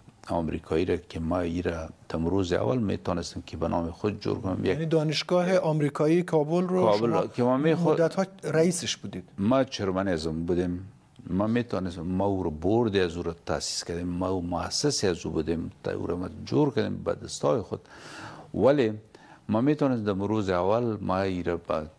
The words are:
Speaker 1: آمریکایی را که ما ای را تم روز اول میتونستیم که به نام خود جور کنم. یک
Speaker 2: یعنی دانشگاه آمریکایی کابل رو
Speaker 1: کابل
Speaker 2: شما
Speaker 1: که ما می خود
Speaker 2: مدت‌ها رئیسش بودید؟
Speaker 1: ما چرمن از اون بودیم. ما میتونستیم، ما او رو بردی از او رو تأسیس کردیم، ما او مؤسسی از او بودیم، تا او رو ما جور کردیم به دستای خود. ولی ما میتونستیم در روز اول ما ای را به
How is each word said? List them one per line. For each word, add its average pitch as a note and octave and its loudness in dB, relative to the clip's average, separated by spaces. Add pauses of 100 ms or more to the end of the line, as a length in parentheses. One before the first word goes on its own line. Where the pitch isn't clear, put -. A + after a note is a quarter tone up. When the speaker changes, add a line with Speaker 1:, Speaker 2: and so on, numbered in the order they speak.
(280)
Speaker 1:
آمریکایی E2 -2
را F2 0
که - -10
ما E2 -2
ای F2 -2
را E2 -4 (200)
تم E2 -2
روز F2+ 0
اول A2 2
میتونستیم F#2 -4
که - -12
به E2 -2
نام E2+ -2
خود G2 -4
جور G#2 -4
کنم. F#2+ -4
یک G#2 -2
Speaker 2:
یعنی C#3+ 0
دانشگاه D#3+ 2
آمریکایی D#3 2
کابل E3 2
رو F#3 2
Speaker 1:
کابل A2 4
Speaker 2:
شما G2 2
Speaker 1:
که - -2
ما B2+ 4
می D#3 4
خود E3 4
Speaker 2:
مدت‌ها E3 2 (180)
رئیسش D#3+ 2
بودید؟ G2 -10 (140)
Speaker 1:
ما B2 4
چرمن G2 -2
از E2 0
اون D#2+ -2
بودیم. F2+ 0 (360)
ما F#2+ 0
میتونستیم، F#2 -2
ما F#2 0
او F#2+ 0
رو E2 -2
بردی G2 2
از E2+ 2
او F2 -4
رو E2 -4 (120)
تأسیس - -4
کردیم، E2+ -6
ما F2+ -2
او F#2 -2
مؤسسی F2 -2
از E2+ -2
او E2 -4
بودیم، E2 -2 (120)
تا - -2
او - -4
رو F2 -2
ما F2+ -6 (160)
جور C#3 0
کردیم G2 -2
به F2+ -2
دستای - -2
خود. - -8 (720)
ولی A#2 4 (560)
ما G#2+ 2
میتونستیم C3+ 2
در G2+ 0
روز G#2 0
اول G#2 2
ما F#2+ 0
ای F#2 -2
را E2+ -2
به D#2+ -2 (180)